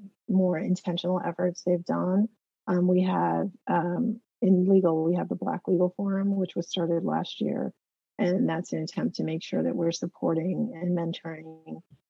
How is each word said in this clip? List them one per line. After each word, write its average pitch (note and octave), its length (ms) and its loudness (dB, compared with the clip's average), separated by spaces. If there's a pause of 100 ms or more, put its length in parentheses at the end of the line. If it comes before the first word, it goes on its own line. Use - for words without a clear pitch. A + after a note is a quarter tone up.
(280)
more F3+ 300 2
intentional F3 680 -2
efforts F3 380 -4
they've F3+ 200 0
done, F#3 460 0 (380)
um, F3+ 200 2
we F3+ 180 4
have, E3+ 440 0 (180)
um, F3 540 0 (220)
in F#3 260 6
legal, F3 340 4
we E3 120 2
have F3 160 -2
the F3+ 60 -4
Black F3+ 300 -4
Legal F3+ 300 2
Forum, G3 400 0
which F#3 180 -2
was - 140 -4
started E3+ 340 0
last E3 380 -2
year. - 320 -2 (460)
And F#3 280 2
that's E3 280 -4
an D#3+ 80 -2
attempt - 340 -4
to - 80 -2
make D#3+ 180 -4
sure E3 200 -2
that E3+ 120 0
we're E3+ 160 0
supporting E3 840 -2
and F3 200 -2
mentoring, D#3+ 840 -8 (300)